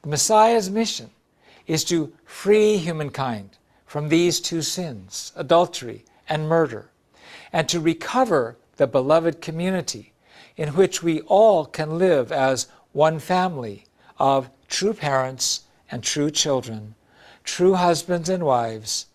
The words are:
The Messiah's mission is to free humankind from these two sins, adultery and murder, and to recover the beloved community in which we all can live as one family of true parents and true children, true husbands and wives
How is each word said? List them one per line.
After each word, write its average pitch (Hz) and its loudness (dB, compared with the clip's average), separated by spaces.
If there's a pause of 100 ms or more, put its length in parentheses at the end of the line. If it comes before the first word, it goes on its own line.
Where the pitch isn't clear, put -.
The 147 -10
Messiah's 214 4
mission 214 -4 (560)
is 160 -2
to 160 -2 (120)
free 214 2
humankind 139 -4 (360)
from 147 -6
these 170 2
two 165 -6
sins, 127 -10
adultery 160 0 (240)
and 156 -2
murder, 156 0 (640)
and 160 0
to 170 -2
recover 160 0 (200)
the 143 2
beloved 156 2
community 165 -6 (440)
in 151 -4
which 185 2
we 160 -2
all 196 4
can 156 -6
live 156 2
as 135 0 (240)
one 156 2
family 143 -4 (340)
of 135 2 (200)
true 208 -2
parents 131 -4 (260)
and 120 -8
true 147 -2
children, 117 -4 (500)
true 185 2
husbands 175 0
and 185 -2
wives 117 -2